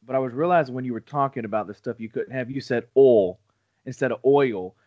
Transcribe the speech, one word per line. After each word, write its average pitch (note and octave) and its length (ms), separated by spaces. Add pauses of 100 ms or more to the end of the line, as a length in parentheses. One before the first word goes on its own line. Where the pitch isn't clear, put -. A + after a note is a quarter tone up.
but B2+ 120
I - 20
was C3 140
realizing D3+ 420
when B2+ 100
you B2+ 80
were A2+ 80
talking C3+ 440
about G#2 220
the G2+ 80
stuff A2+ 260
you A2 80
couldn't A#2 240
have, B2+ 180
you C3+ 100
said A#2+ 240 (120)
oil A#2 420 (480)
instead B2+ 260
of - 120
oil. B2+ 500 (120)